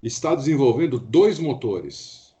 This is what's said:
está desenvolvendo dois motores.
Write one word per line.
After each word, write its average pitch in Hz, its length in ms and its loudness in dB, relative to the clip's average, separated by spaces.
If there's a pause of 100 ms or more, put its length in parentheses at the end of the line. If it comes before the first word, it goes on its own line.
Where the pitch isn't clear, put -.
está 156 320 -4
desenvolvendo 139 640 2
dois 170 400 4
motores. 110 1000 -8